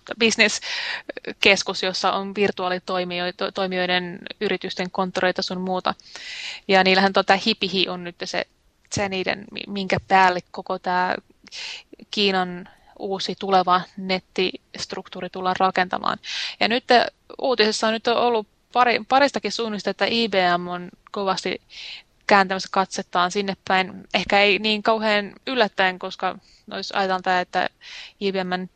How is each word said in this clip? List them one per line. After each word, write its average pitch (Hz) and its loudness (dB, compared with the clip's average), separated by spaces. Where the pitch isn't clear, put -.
bisneskeskus, - 0
jossa 185 0
on 196 -4
virtuaalitoimijoita, 180 -2
toimijoiden 180 0
yritysten 190 -4
konttoreita 185 0
sun 180 -4
muuta. 185 -2
Ja 190 6
niillähän 190 4
tota 196 4
Hipihi 196 0
on 180 -8
nyt 175 -12
se, 180 -4
se 202 -2
niiden, 190 -4
mi-, - -12
minkä 196 -2
päälle 185 6
koko 185 -8
tää 180 -2
Kiinan 185 0
uusi 190 -6
tuleva 185 4
nettistruktuuri 185 -6
tullaan 185 -2
rakentamaan. 185 0
Ja 202 2
nyt 233 0
uutisessa 220 2
on 220 0
nyt 220 -4
ollut 233 2
pari, 240 4
paristakin 262 4
suunnista, 214 -4
että 196 -2
I 233 0
B 196 -10
M 175 -4
on 175 -8
kovasti 190 -4
kääntämässä 190 4
katsettaan 185 0
sinne 196 -4
päin. 190 0
Ehkä 202 2
ei 202 4
niin 214 -2
kauhean 214 0
yllättäen, 196 0
koska 190 -6
jos 196 -10
ajatellaan 190 -2
tää, 180 2
että - -2
I 196 -2
B 190 -2
M:n 185 -4